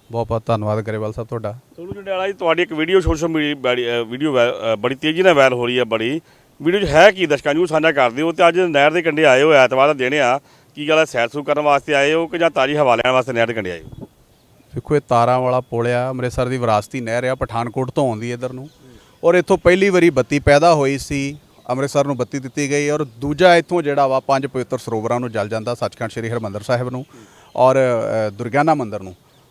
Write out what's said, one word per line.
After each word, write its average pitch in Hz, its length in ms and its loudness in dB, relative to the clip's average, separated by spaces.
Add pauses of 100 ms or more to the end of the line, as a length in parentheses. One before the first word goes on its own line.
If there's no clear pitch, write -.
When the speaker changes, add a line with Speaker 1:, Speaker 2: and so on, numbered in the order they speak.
(120)
Speaker 1:
ਬਹੁਤ 113 160 -6
ਬਹੁਤ 113 180 -4
ਧੰਨਵਾਦ 107 360 -2
ਗਰੇਵਾਲ 107 320 -6
ਸਾਹਿਬ 113 140 -10
ਤੁਹਾਡਾ। 110 280 -8 (200)
Speaker 2:
ਸੋਨੂ 180 180 -14
ਜੰਡਿਆਲਾ 190 340 -6
ਜੀ, 202 60 -4
ਤੁਹਾਡੀ 170 280 0
ਇੱਕ 170 120 -4
ਵੀਡੀਓ 165 260 2
ਸੋਸ਼ਲ 160 280 0
ਮੀਡੀਆ 151 280 -2
ਬੜੀ, 123 340 -2
ਅ, 120 140 -2
ਵੀਡੀਓ 135 300 -4
ਵਾਇ-, 120 400 0
ਅ, - 20 -2
ਬੜੀ 120 200 -2
ਤੇਜ਼ੀ 160 280 -2
ਨਾਲ 185 100 6
ਵਾਇਰਲ 135 200 4
ਹੋ 120 120 -2
ਰਹੀ 123 140 -2
ਹੈ, 123 40 2
ਬੜੀ 113 380 -2 (400)
ਵੀਡੀਓ 175 200 0
'ਚ 190 40 -2
ਹੈ 165 260 6
ਕੀ? 185 140 -2
ਦਰਸ਼ਕਾਂ 147 280 0
ਨੂੰ 170 140 0
ਸਾਂਝਾ 156 240 0
ਕਰ 135 200 2
ਦਿਓ। 151 200 -4
ਤੇ 170 160 4
ਅੱਜ 170 120 2
ਨਹਿਰ 156 320 4
ਦੇ 170 100 0
ਕੰਢੇ 156 240 0
ਆਏ 135 180 6
ਹੋਏ, 156 140 6
ਐਤਵਾਰ 131 300 4
ਦਾ 156 60 2
ਦਿਨ 131 200 -2
ਆ, 135 260 2 (360)
ਕੀ 147 140 -6
ਗੱਲ 156 100 4
ਹੈ, 160 60 4
ਸੈਰ 120 220 -2
ਸੂਰ 143 160 -8
ਕਰਨ 147 160 -2
ਵਾਸਤੇ 147 340 2
ਆਏ 143 200 2
ਹੋ 165 140 0
ਕਿ 170 100 -6
ਜਾਂ 165 120 2
ਤਾਜ਼ੀ 139 260 0
ਹਵਾ 135 200 4
ਲੈਣ 123 160 2
ਵਾਸਤੇ 127 220 0
ਨਹਿਰ 117 140 2
ਦੇ 117 60 -4
ਕੰਢੇ 101 180 -6
ਆਏ 82 100 -12
ਹੋ? - 260 -20 (680)
Speaker 1:
ਦੇਖੋ, - 200 -4
ਇਹ 143 140 0
ਤਾਰਾਂ 120 300 2
ਵਾਲਾ 127 200 0
ਪੁਲ 117 280 -4
ਆ, 123 220 -2
ਅੰਮ੍ਰਿਤਸਰ 123 380 -4
ਦੀ 131 100 -4
ਵਿਰਾਸਤੀ 117 440 -2
ਨਹਿਰ 117 220 -4
ਆ, 127 120 -2
ਪਠਾਨਕੋਟ 120 560 -6
ਤੋਂ 143 160 0
ਆਉਂਦੀ 117 240 -6
ਇੱਧਰ 123 220 -8
ਨੂੰ, 131 160 -16 (540)
ਔਰ 170 120 4
ਇੱਥੋਂ 180 220 2
ਪਹਿਲੀ 190 320 2
ਵਾਰੀ 175 200 4
ਬੱਤੀ 139 300 0
ਪੈਦਾ 147 340 4
ਹੋਈ 139 240 0
ਸੀ, 139 400 -6 (320)
ਅੰਮ੍ਰਿਤਸਰ 139 360 -2
ਨੂੰ 139 120 -4
ਬੱਤੀ 127 220 -6
ਦਿੱਤੀ 139 300 -6
ਗਈ, 143 200 -2
ਔਰ 151 140 -2
ਦੂਜਾ 143 520 2
ਇੱਥੋਂ 170 260 0
ਜਿਹੜਾ 143 260 0
ਵਾ 131 120 0
ਪੰਜ 135 260 -2
ਪਵਿੱਤਰ 131 320 -6
ਸਰੋਵਰਾਂ 117 420 -4
ਨੂੰ 123 120 -8
ਜਲ 104 180 -4
ਜਾਂਦਾ, 113 260 -6
ਸੱਚਖੰਡ 117 360 -8
ਸ਼੍ਰੀ 117 180 -8
ਹਰਿਮੰਦਰ 107 320 -6
ਸਾਹਿਬ 123 280 -2
ਨੂੰ 127 160 -8 (500)
ਔਰ, 131 200 4
ਅ, 110 540 0
ਦੁਰਗਿਆਨਾ 120 440 0
ਮੰਦਿਰ 107 260 -6
ਨੂੰ। 95 160 -16 (360)